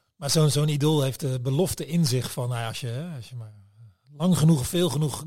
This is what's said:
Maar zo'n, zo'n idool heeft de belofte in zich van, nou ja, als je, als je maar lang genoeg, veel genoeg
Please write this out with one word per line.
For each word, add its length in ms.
Maar 140
zo'n, 200
zo'n 180
idool 340
heeft 180
de 200
belofte 460
in 200
zich 260
van, 180
nou 120
ja, 60
als 140
je, 340
als 140
je 60
maar 180
lang 240
genoeg, 300
veel 220
genoeg 380